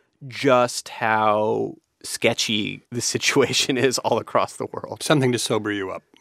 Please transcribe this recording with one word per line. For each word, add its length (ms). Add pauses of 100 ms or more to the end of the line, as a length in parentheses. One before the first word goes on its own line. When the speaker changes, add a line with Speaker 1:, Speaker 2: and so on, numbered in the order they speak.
(280)
Speaker 1:
just 600
how 880 (260)
sketchy 880
the 100
<laughs> 0
situation 760
is 220
all 180
across 380
the 100
world. 360
Speaker 2:
Something 300
to 60
sober 340
you 180
up. 120 (180)